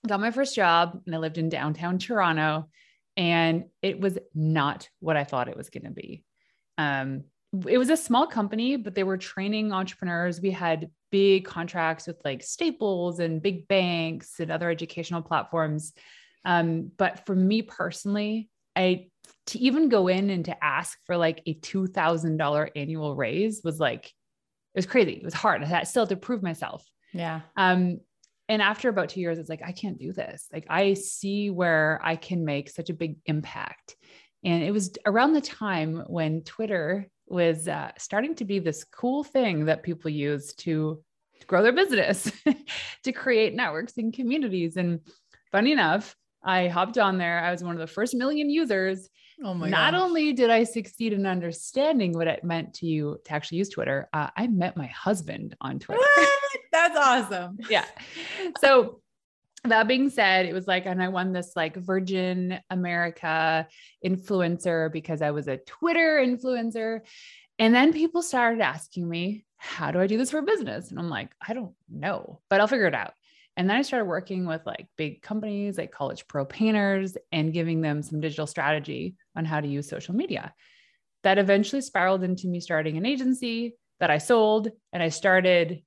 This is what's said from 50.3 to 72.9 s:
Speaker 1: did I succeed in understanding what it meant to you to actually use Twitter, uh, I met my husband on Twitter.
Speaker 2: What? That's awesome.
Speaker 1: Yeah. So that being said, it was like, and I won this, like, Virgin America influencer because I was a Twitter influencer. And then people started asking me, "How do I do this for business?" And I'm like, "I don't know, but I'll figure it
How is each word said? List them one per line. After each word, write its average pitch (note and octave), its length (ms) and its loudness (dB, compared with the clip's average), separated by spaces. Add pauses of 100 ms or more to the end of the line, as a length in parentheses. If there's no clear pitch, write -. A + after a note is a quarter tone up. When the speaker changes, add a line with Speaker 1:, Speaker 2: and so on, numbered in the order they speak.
Speaker 1:
did A#3 160 4
I A3+ 140 6
succeed A3+ 500 -4
in G3 140 0
understanding F#3 840 0
what E3 140 0
it - 160 -2
meant E3 320 -4
to E3+ 120 -6
you D3+ 380 -2
to - 60 -10
actually D3+ 280 -4
use G3 100 -2
Twitter, C#3 420 -4
uh, D3+ 240 -2
I A#3 120 -2
met F#3 280 0
my C#3 120 -6
husband D3+ 720 -4
on C3+ 160 -6
Twitter. A4+ 240 -2
Speaker 2:
What? C#5+ 280 8 (420)
That's E4+ 260 4
awesome. G3+ 640 2 (100)
Speaker 1:
Yeah. G#3 160 4 (760)
So C4 420 6 (640)
that A3+ 240 4
being C4 200 4
said, F#3+ 360 4
it E3 80 -4
was F#3 140 -4
like, F#3 180 0
and F#3 180 0
I F3+ 60 0
won F#3 240 -2
this, F3+ 200 -6
like, E3 220 -2
Virgin F#3 960 -2
America E3 960 0 (380)
influencer F3 840 0
because D#3 320 -6
I D3 100 2
was D3 180 -4
a C3+ 80 -2
Twitter D#4+ 640 2
influencer. A3+ 800 -2 (580)
And A3+ 160 8
then C#4+ 160 8
people E4 300 0
started A#3 400 2
asking E3+ 480 -2
me, F3+ 340 -4 (140)
"How D3+ 340 -6
do F3+ 80 0
I F#3+ 80 4
do G#3+ 100 0
this B3+ 140 0
for D4+ 100 -2
business?" C#4 500 -2
And C#3 60 -12
I'm E3+ 120 -6
like, G#2 260 -8 (100)
"I A3+ 80 -6
don't A#3+ 220 -10 (140)
know, - 500 -8 (100)
but G3 120 6
I'll G#3+ 60 6
figure A3 200 2
it C#3 80 2